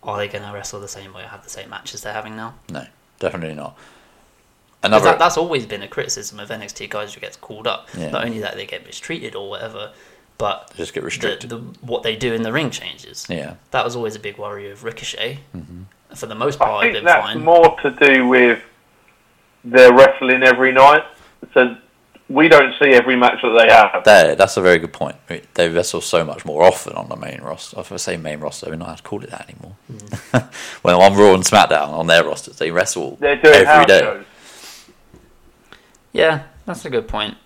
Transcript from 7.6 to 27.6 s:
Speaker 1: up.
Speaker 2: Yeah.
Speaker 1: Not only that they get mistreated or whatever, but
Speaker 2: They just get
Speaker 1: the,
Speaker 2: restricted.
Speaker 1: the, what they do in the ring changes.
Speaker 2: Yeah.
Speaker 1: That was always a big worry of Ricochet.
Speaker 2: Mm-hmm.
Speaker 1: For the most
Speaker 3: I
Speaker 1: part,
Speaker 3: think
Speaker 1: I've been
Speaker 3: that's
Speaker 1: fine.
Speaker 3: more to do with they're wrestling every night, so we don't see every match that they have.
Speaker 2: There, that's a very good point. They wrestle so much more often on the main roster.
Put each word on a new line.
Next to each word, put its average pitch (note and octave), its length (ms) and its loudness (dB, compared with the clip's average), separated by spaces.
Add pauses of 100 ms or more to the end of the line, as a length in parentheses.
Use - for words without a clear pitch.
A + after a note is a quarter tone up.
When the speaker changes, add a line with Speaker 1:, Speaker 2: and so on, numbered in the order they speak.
Speaker 1:
up. - 200 -8 (100)
Speaker 2:
Yeah. E2 120 -10
Speaker 1:
Not A#2 160 -8
only A2+ 140 -10
that G#2 160 -10
they G2+ 100 -16
get F#2 200 -16
mistreated A#2+ 500 -16
or G2+ 140 -14
whatever, G#2+ 420 -16 (480)
but G#2 320 -8
Speaker 2:
They - 60 -20
just E2 160 -12
get - 80 -8
Speaker 1:
the, - 40 -12
Speaker 2:
restricted. G#2+ 460 -10
Speaker 1:
the, A#2 60 -16 (240)
what A#2 220 -10
they A2 120 -6
do A#2 180 -6
in A2+ 80 -6
the A2 100 -6
ring C#3 200 -6
changes. - 580 -18
Speaker 2:
Yeah. D#2+ 240 -10 (180)
Speaker 1:
That B2 140 -4
was A#2+ 100 -8
always A2+ 200 -8
a G#2+ 40 -16
big G#2 200 -14
worry G2+ 320 -14
of G2+ 120 -20
Ricochet. A#2 560 -12 (160)
Speaker 2:
Mm-hmm. F2 280 -18 (320)
Speaker 1:
For - 100 -14
the A2 100 -14
most C#3 240 -6
Speaker 3:
I C#3 60 2
Speaker 1:
part, G#2+ 180 -4
Speaker 3:
think A#3 140 -2
Speaker 1:
I've - 40 -4
been - 40 -6
Speaker 3:
that's B2 280 2
Speaker 1:
fine. B2 100 -8
Speaker 3:
more E3 380 6
to C#3 100 -4
do C3+ 360 2
with B2 340 2 (1000)
they're B2 300 8
wrestling C3 500 4
every C3 300 2
night, C#3+ 320 6 (480)
so B2 240 0 (520)
we D3 200 2
don't C#3 320 6
see C#3+ 120 2
every B2 220 2
match B2 260 0
that A2+ 160 -2
they A2+ 140 6
have. G2 320 4
Speaker 2:
There, E2+ 320 6
that's - 220 0
a G#2 40 -2
very F2+ 180 4
good D#2+ 120 -12
point. D2 240 -10 (380)
They E2+ 160 0
wrestle E2+ 320 -4
so E2 240 -2
much D2 200 -14
more D#2 180 -2
often - 300 2
on - 140 -12
the - 80 -14
main - 260 -16
roster. - 380 -16